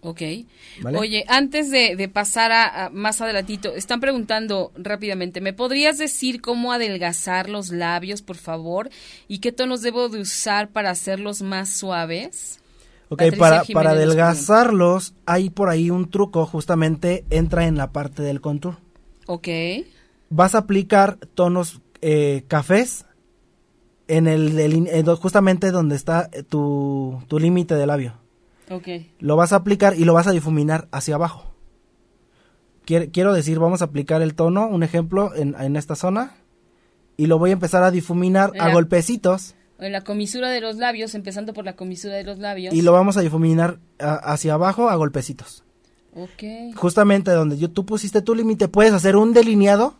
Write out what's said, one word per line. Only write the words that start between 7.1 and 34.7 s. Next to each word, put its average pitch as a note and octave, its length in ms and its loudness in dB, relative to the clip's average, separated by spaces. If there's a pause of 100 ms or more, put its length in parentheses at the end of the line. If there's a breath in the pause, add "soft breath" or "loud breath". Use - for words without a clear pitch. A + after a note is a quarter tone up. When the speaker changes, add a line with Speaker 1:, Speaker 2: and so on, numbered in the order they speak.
Speaker 1:
los G3+ 220 -8
labios, F3 500 -6
por F#3+ 160 -16
favor? E3+ 540 -8 (380 loud breath)
¿Y G3+ 100 -10
qué A#3+ 120 -2
tonos B3+ 300 -6
debo A#3+ 300 -4
de G#3+ 100 -10
usar G#3 480 -4
para G#3 220 -4
hacerlos G3+ 500 -6
más F#3+ 300 -6
suaves? F3 880 -8 (480 soft breath)
Speaker 2:
Ok, D3 120 -4
Speaker 1:
Patricia E3 180 4
Speaker 2:
para, E3 260 6
Speaker 1:
Jiménez - 100 -8
Speaker 2:
para D#3 200 4
Speaker 1:
nos D#3 40 4
pregunta. D#3+ 300 4
Speaker 2:
adelgazarlos, F#3 840 4 (100)
hay F#3 240 0
por F#3+ 220 0
ahí E3 200 2
un F3+ 200 -2
truco, G3 340 0
justamente D#3+ 840 -2
entra E3 360 0
en D#3+ 120 0
la C3+ 120 -4
parte C#3+ 320 -8
del C#3 200 -6
contour. D3+ 340 -6 (500)
Speaker 1:
Ok. E3+ 220 -10 (800 soft breath)
Speaker 2:
Vas F3 260 2
a A3+ 40 6
aplicar G3+ 580 2 (180)
tonos, F3 460 0 (220)
eh, D3 440 0
cafés F#3 600 0 (1000)
en D#3+ 200 2
el, D#3 320 2
el D#3 160 2
in-, E3 120 2
eh, E3 160 0
do-, E3+ 140 4
justamente F#3 540 2
donde D#3+ 260 0
está, E3+ 360 -2
eh, C#3 100 -12
tu, C#3 840 -4
tu D3+ 120 -2
límite E3+ 360 2
de C#3+ 120 0
labio. C3+ 320 -4 (520)
Speaker 1:
Ok. F3+ 180 -12 (300)
Speaker 2:
Lo D3 180 0
vas E3+ 160 4
a G3+ 40 4
aplicar G3+ 380 2
y E3 100 2
lo E3 100 6
vas E3+ 120 4
a G3 60 2
difuminar D#3 580 0
hacia D3 260 -4
abajo. - 360 -6 (1300)
Quier-, E3 240 0
quiero F#3+ 220 2
decir, D#3+ 260 0
vamos E3+ 240 2
a E3+ 40 -2
aplicar D3 360 -2
el D#3 120 -2
tono, F3 340 0
un F3+ 140 0